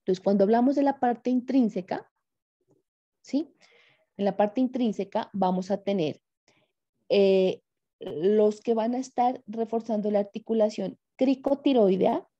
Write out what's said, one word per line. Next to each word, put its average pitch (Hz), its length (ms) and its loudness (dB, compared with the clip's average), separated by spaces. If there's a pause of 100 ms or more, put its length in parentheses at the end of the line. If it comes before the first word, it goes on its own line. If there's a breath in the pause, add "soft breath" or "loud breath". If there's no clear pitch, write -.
Entonces, 185 220 -4
cuando 196 220 2
hablamos 240 320 2
de 277 80 2
la 277 160 0
parte 240 280 -2
intrínseca, 247 800 -2 (1120)
¿sí? - 320 -6 (640 soft breath)
En 202 80 -4
la 196 120 0
parte 208 240 0
intrínseca 233 720 -2
vamos 185 380 -2
a 196 120 -4
tener, 185 380 -4 (880)
eh, 190 540 2 (380)
los 208 600 0
que 233 140 -2
van 226 200 -2
a 247 40 -4
estar 254 480 -4
reforzando 220 640 -4
la 208 100 2
articulación 214 800 -4 (180)
cricotiroidea 262 1120 2 (120)